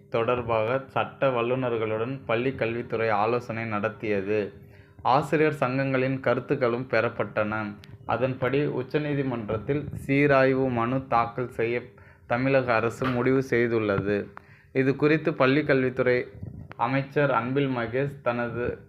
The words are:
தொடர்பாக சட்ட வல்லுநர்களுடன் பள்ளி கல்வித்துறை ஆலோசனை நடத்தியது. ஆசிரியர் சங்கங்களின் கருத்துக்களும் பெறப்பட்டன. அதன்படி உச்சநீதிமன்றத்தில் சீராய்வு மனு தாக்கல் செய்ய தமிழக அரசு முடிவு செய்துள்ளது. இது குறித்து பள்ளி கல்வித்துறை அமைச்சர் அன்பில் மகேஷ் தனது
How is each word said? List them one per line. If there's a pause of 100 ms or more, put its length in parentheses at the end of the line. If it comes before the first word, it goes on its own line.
(100)
தொடர்பாக
சட்ட
வல்லுநர்களுடன்
பள்ளி
கல்வித்துறை
ஆலோசனை
நடத்தியது. (500)
ஆசிரியர்
சங்கங்களின்
கருத்துக்களும்
பெறப்பட்டன. (320)
அதன்படி
உச்சநீதிமன்றத்தில் (220)
சீராய்வு
மனு
தாக்கல்
செய்ய (440)
தமிழக
அரசு
முடிவு
செய்துள்ளது. (460)
இது
குறித்து
பள்ளி
கல்வித்துறை (500)
அமைச்சர்
அன்பில்
மகேஷ்
தனது (100)